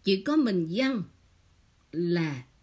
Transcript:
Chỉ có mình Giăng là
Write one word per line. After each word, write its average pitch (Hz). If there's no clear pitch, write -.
Chỉ 196
có 294
mình 196
Giăng 233
là 160